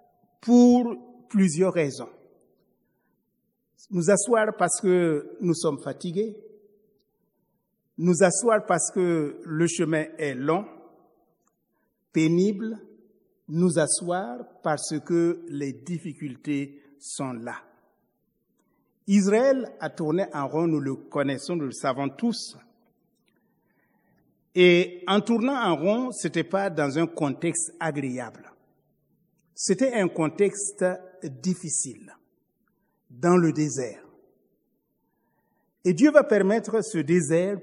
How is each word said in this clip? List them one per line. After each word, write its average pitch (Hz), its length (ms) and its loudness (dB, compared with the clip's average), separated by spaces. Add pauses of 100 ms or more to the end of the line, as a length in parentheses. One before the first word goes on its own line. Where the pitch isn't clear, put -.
(420)
pour 240 540 6 (320)
plusieurs 185 460 2
raisons. 139 360 -4 (1800)
Nous 175 180 0
asseoir 214 480 2
parce 175 240 0
que 175 600 2
nous 170 120 2
sommes 147 260 -2
fatigués. 180 560 -6 (1600)
Nous 170 240 2
asseoir 208 420 2
parce 170 260 0
que 170 520 -2
le 165 240 0
chemin 160 380 -2 (120)
est 143 160 -4
long, 156 320 -2 (1500)
pénible. 196 680 0 (680)
Nous 165 320 0
asseoir 180 600 -2 (220)
parce 151 380 -4
que 170 500 -2
les 143 240 -8
difficultés 143 1080 -10 (180)
sont 131 340 -8
là. 117 240 -10 (1500)
Israël 220 720 2
a 156 100 -6
tourné 170 440 -2
en 143 140 -4
rond, 156 200 -2
nous 165 120 0
le 135 160 -4
connaissons, 143 600 -4
nous 151 100 -4
le 123 60 -6
savons 135 380 -4
tous. - 480 -6 (2000)
Et 180 540 6
en 196 140 2
tournant 233 380 0
en 190 160 0
rond, 220 360 -2
c'était 165 320 -4
pas 196 260 -2
dans 147 300 -2
un 170 80 2
contexte 160 720 -4
agréable. 135 720 -6 (1040)
C'était 240 380 0
un 202 140 0
contexte 180 800 -2 (380)
difficile, 143 920 -8 (960)
dans 139 260 2
le 165 160 4
désert. 135 540 -6 (1800)
Et 180 100 2
Dieu 254 180 4
va 294 120 8
permettre 214 600 2
ce - 160 -4
désert 170 640 2